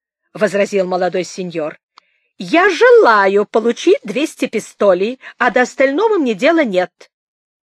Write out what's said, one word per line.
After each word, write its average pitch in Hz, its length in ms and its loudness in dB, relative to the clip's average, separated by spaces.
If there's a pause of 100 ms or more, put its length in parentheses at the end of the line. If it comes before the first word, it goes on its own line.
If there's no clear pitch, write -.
(340)
возразил 196 520 -2
молодой 180 380 -4
сеньор. 165 560 -10 (580)
"Я 311 320 0
желаю 240 760 4
получить 240 580 0
двести 247 420 -6
пистолей, 202 720 -2 (200)
а 240 120 0
до 254 120 2
остального 302 560 0
мне 247 160 0
дела 302 280 0
нет". 180 480 -4 (640)